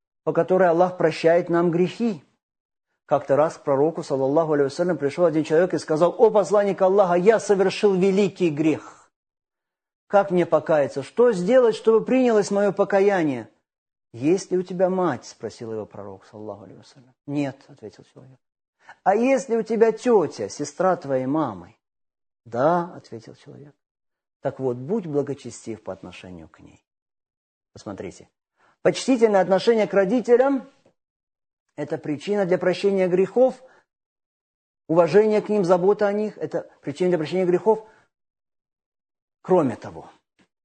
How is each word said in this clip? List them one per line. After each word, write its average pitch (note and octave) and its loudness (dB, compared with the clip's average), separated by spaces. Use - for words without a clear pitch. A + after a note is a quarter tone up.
по D#3+ -4
которой F3 2
Аллах F3+ 0
прощает E3 0
нам E3+ 0
грехи. F3+ -4
Как-то C#3 0
раз D#3 0
к - -20
пророку, D3+ 0
саллаллаху D3 0
алейхи C#3+ 2
вассалям, F3 -4
пришёл D3 0
один D#3 0
человек E3+ 0
и D#3+ -2
сказал: E3 0
«О A3 6
посланник G3 0
Аллаха, F#3+ 4
я G3 4
совершил F#3+ 0
великий F#3 0
грех. D3+ -4
Как G3 2
мне F3 2
покаяться? D3 0
Что A#3+ 2
сделать, A3 2
чтобы A3 2
принялось A#3 2
моё G3+ 0
покаяние?» F#3+ 0
«Есть D#3 -2
ли F3+ -2
у F#3 -4
тебя F#3 -2
мать?» — F3+ -4
спросил A2+ -12
его G#2+ -10
пророк, G2 -18
саллаллаху G#2 -16
алейхи A2 -20
вассалям. B2+ -20
«Нет», — C#3 -6
ответил A2+ -20
человек. C3 -20
«А F#3+ 2
есть B3+ 0
ли A3+ -2
у A3+ -2
тебя A3 0
тётя, F#3 0
сестра F3 -4
твоей C3 -4
мамы?» B2+ -6
«Да», — E3 -2
ответил - -18
человек. C#3 -20
«Так C3 -8
вот, B2 -4
будь E3+ -6
благочестив C3 -8
по G2 -12
отношению F2+ -18
к - -20
ней». - -20
Посмотрите. - -16
Почтительное A3 0
отношение G3 0
к - -10
родителям — A#3 2
это D3+ -8
причина F#3+ -4
для F3+ 2
прощения F#3 0
грехов, F#3+ 2
уважение G3 4
к G#3 -10
ним, G#3 0
забота F#3+ 2
о G3+ 0
них — G#3 -6
это D#3 -8
причина F3+ -4
для E3+ 0
прощения D#3+ -4
грехов. F3+ 0
Кроме D#3 0
того, - -18